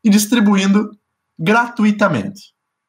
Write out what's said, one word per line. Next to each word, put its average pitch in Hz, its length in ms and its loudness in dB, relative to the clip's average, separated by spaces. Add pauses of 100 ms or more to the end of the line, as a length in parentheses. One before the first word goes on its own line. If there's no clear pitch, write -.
e 226 60 0
distribuindo 202 800 0 (480)
gratuitamente. 208 1120 -2 (360)